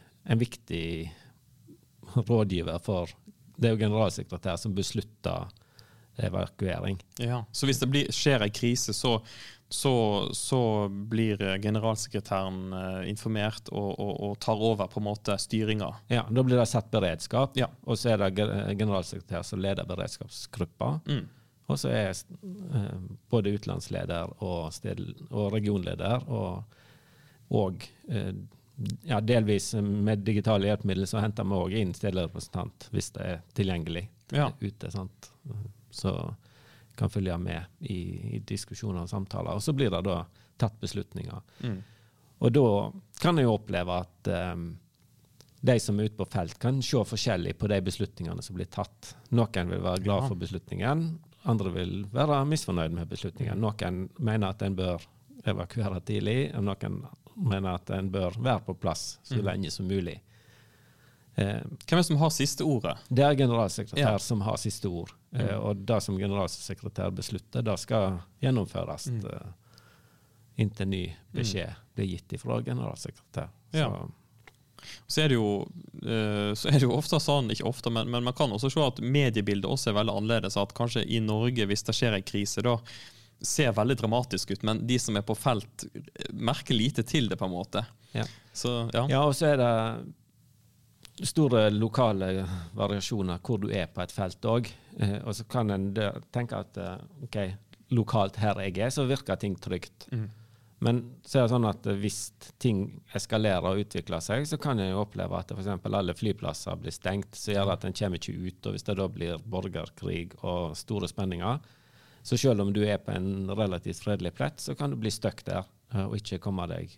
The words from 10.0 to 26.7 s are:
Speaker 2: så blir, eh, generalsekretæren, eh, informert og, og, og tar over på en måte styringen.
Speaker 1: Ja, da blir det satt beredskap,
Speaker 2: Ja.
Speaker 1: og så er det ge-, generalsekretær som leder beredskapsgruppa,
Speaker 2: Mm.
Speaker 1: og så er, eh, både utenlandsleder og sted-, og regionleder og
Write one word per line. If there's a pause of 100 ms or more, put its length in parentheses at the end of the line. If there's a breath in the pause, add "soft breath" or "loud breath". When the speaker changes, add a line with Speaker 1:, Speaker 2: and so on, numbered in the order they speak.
Speaker 2:
så (200)
blir,
eh,
generalsekretæren,
eh,
informert
og,
og,
og
tar
over
på
en
måte
styringen. (160)
Speaker 1:
Ja,
da
blir
det
satt
beredskap,
Speaker 2:
Ja. (180)
Speaker 1:
og
så
er
det
ge-,
generalsekretær
som
leder
beredskapsgruppa,
Speaker 2:
Mm. (420 soft breath)
Speaker 1:
og
så
er,
eh, (320)
både
utenlandsleder
og
sted-,
og
regionleder
og (880 soft breath)